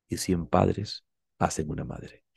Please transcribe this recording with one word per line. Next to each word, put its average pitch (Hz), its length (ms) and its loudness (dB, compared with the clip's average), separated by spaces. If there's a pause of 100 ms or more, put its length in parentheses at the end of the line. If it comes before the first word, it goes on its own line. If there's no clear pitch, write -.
Y 87 100 -4
cien 85 280 0
padres 95 580 2 (340)
hacen 78 320 0
una - 140 -4
madre". - 400 -12 (120)